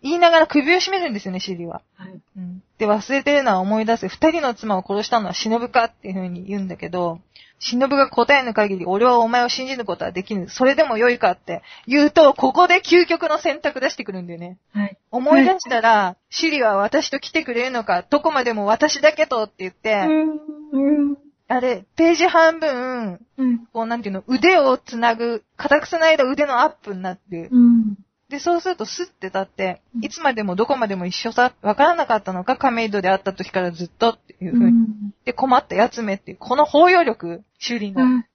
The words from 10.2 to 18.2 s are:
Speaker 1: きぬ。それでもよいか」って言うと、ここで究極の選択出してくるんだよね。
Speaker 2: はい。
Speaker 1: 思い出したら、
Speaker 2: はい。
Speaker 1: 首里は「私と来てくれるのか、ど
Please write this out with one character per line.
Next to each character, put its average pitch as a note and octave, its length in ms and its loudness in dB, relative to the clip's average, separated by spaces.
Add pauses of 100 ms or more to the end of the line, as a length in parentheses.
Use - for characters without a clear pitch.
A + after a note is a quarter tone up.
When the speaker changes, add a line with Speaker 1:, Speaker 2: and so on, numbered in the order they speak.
Speaker 1:
き G#3+ 120 -8
ぬ。 F3+ 140 -6
そ - 160 -2
れ C#4 100 4
で D4+ 80 2
も C4 140 0
よ A#3+ 140 2
い A#3+ 80 -2
か」 - 140 2
っ - 40 -4
て - 260 -12 (240)
言 C#4+ 200 4
う D4 40 4
と、 D4 220 6
こ C4 200 0
こ F4 140 6
で F4 140 2
究 F4 260 4
極 E4+ 220 -2
の D4+ 100 -2
選 D4+ 220 -4
択 C#4+ 200 -6
出 C4+ 100 -2
し - 60 -16
て A3+ 80 -12
く G3+ 80 -12
る F#3 100 -10
ん F3 40 -14
だ E3+ 60 -14
よ E3+ 80 -14
ね。 F3+ 180 -16 (140)
Speaker 2:
は G#3 140 -4
い。 G3 120 -12 (120)
Speaker 1:
思 C4+ 280 0
い C#4 60 -2
出 F#4 160 0
し - 80 -18
た A#3+ 120 -2
ら、 A3+ 100 2
Speaker 2:
は G3+ 220 2
い。 - 220 -20
Speaker 1:
首 D#4 240 -2
里 B3+ 60 -2
は G#3 140 2
「私 A3 320 -2
と C4+ 100 -6
来 - 100 -16
て D#4+ 140 -4
く B3+ 80 -8
れ A#3 120 -4
る C4 60 -6
の A#3+ 140 -6
か、 G#3+ 240 -2
ど D4 120 0